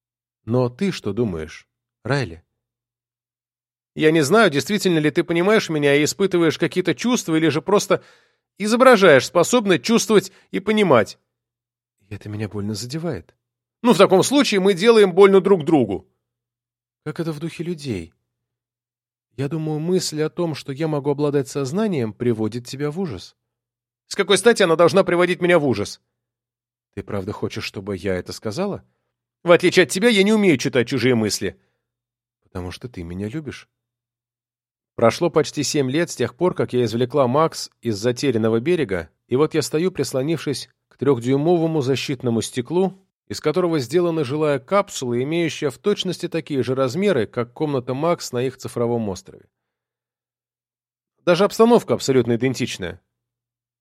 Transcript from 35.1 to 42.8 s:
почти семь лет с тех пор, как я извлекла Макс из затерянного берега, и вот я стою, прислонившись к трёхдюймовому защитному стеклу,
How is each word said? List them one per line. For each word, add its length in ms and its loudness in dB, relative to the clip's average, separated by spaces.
почти 340 -2
семь 280 -2
лет 200 -2
с 60 -12
тех 180 -4
пор, 200 -2
как 180 -4
я 120 2
извлекла 440 0
Макс 420 -2
из 160 -4
затерянного 640 0
берега, 500 -4
и 80 -2
вот 160 0
я 80 0
стою, 320 -2
прислонившись 800 -6
к 80 -20
трёхдюймовому 840 0
защитному 580 -2
стеклу, 640 -4